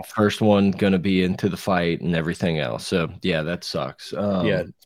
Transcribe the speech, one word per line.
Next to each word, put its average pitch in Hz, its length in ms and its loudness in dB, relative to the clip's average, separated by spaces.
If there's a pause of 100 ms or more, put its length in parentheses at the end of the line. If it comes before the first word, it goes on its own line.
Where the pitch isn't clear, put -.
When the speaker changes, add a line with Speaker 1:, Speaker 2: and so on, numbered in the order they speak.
Speaker 1:
first 104 340 2
one 101 300 6
gonna 98 260 2
be 92 280 2
into 92 240 0
the 87 80 -6
fight 87 420 0
and 85 160 -2
everything 82 420 0
else. 62 300 -4
So, 85 240 0 (100)
yeah, 82 220 0
that 85 220 -6
sucks. - 480 -8
Um, 185 340 -2
Speaker 2:
Yeah, 95 120 0
Speaker 3:
Especially 87 140 -8 (120)